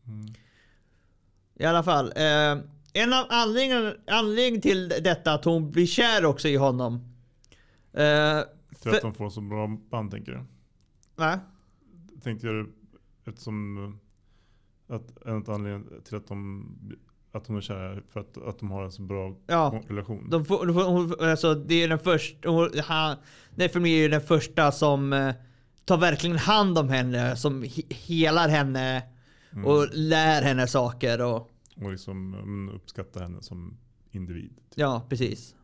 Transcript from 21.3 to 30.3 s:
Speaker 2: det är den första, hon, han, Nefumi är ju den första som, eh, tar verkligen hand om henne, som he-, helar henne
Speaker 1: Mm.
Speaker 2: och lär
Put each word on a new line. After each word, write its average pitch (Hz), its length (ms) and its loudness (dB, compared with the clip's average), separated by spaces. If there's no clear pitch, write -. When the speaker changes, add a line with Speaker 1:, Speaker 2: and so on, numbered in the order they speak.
Speaker 2:
det 156 280 2
är 165 60 2
den 160 100 2
första, 165 500 0
hon, 170 200 4
han, 156 340 0
Nefumi 175 420 2
är 156 40 6
ju 151 60 6
den 151 140 4
första 151 500 4
som, 139 420 2
eh, 135 200 2
tar 185 120 4
verkligen 170 400 2
hand 190 400 4
om 143 120 2
henne, 123 460 0
som 135 280 -2
he-, - 300 -10
helar 160 560 2
henne 131 540 0
Speaker 1:
Mm. 98 120 -8
Speaker 2:
och 143 280 4
lär 156 480 4